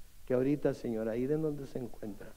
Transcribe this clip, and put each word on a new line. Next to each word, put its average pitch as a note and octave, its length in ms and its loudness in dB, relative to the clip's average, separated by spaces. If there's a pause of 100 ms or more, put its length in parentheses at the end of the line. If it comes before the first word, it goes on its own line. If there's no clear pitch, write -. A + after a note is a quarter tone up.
(240)
que B2+ 100 2
ahorita, C#3 400 4
Señor, A2+ 340 0
ahí A#2+ 180 0
de D3 100 4
donde D3 300 0
se - 140 -4
encuentra, A2+ 560 -8